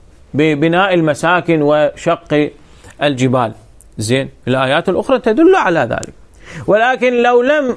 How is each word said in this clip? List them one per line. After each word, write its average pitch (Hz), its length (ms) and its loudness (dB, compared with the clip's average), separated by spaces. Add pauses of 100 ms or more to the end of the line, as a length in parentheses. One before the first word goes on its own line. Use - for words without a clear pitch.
(340)
ببناء 165 600 0
المساكن 165 680 0
وشق 151 880 0 (520)
الجبال". 127 500 0 (460)
زين، 127 300 -2 (200)
الآيات 135 400 0
الأخرى - 300 0
تدل 320 380 2
على 185 240 0
ذلك، - 320 -4 (540)
ولكن 240 560 0
لو 240 200 4
لم، 262 340 0